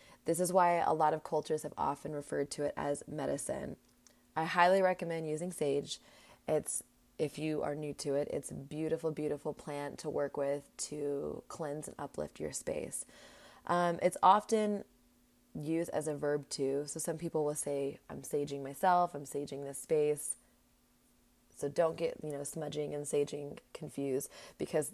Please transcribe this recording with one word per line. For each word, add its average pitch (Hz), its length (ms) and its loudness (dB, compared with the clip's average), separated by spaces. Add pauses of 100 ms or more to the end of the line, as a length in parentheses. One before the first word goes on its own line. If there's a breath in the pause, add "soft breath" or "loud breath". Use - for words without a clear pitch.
(260 loud breath)
This 160 140 2
is 180 120 2
why 175 260 8
a 160 160 4
lot 156 200 4
of 156 100 -2
cultures 156 400 -2
have - 140 -8
often 147 360 -2
referred 147 380 -2
to 147 120 -4
it 143 120 -2
as 143 320 -2
medicine. 143 680 -4 (600 soft breath)
I 160 100 0
highly 180 360 6
recommend 170 460 2
using 160 240 -2
sage. 143 480 0 (480 loud breath)
It's, - 360 0 (360)
if 151 180 0
you 151 240 -2
are 147 140 -2
new 151 200 -6
to 139 200 -2
it, 147 160 2
it's - 180 -4
a 151 60 -10
beautiful, 156 560 -2
beautiful 151 420 -2
plant 143 460 -8
to 156 100 -6
work 143 260 -2
with 143 280 0 (140)
to 147 720 -4
cleanse 151 400 -6
and - 120 -12
uplift 151 400 -8
your 151 140 -4
space. - 520 -4 (600 loud breath)
Um, 175 340 2
it's 180 220 4
often 208 600 6 (680)
used 160 380 -2
as 151 160 0
a 151 80 -2
verb 147 340 0
too. 139 360 0
So 156 140 -8
some 160 180 -4
people 160 260 -2
will 147 120 0
say, 143 440 -2 (100)
"I'm 143 120 -10
saging 143 420 -2
myself, 175 500 4
I'm 147 120 -8
saging 143 380 -6
this 139 160 -8
space." 151 560 2 (1200 soft breath)
So 143 120 -4
don't 165 300 2
get, 165 260 -2
you 151 80 -6
know, 143 120 -6
smudging 151 500 -4
and 147 120 -4
saging 147 520 0 (160)
confused, 139 560 -4 (280 loud breath)
because 156 360 0